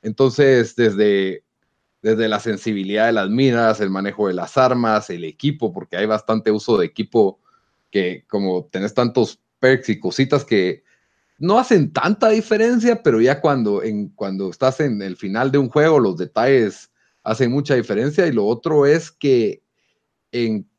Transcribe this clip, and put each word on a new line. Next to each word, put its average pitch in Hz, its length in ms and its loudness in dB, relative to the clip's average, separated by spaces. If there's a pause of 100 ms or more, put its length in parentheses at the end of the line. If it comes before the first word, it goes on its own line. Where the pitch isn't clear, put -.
Entonces, 123 720 2
desde, 101 680 0 (600)
desde 110 240 0
la 104 120 -2
sensibilidad 104 680 -2
de 117 60 2
las 98 160 -2
miras, 117 520 2
el 98 80 -2
manejo 98 380 -4
de 92 80 -2
las 87 220 -8
armas, 120 520 2
el 85 140 -10
equipo, 117 500 -4
porque 90 240 -12
hay 101 80 -2
bastante 110 460 -2
uso 107 260 0
de 90 80 2
equipo 101 540 0 (520)
que, 90 380 -4
como 95 420 -4
tenés 98 220 -6
tantos 120 480 -2 (160)
perks 131 320 0
y 104 100 -4
cositas 135 460 -2
que 92 380 -2 (560)
no 190 180 2
hacen 220 340 2
tanta 196 380 0
diferencia, 226 720 0
pero 113 200 2
ya 135 200 2
cuando, 113 400 0
en, 104 280 -6
cuando 95 420 -8
estás 131 280 -2
en 120 220 -2
el 95 160 -10
final 113 340 -4
de 143 60 2
un 131 120 0
juego, 151 300 4
los 98 180 0
detalles 113 720 0 (320)
hacen 117 260 -2
mucha 143 240 -2
diferencia. 131 540 0
Y 151 40 -2
lo 110 140 0
otro 143 400 0
es 160 240 2
que 123 540 0 (680)
en 113 360 -4 (120)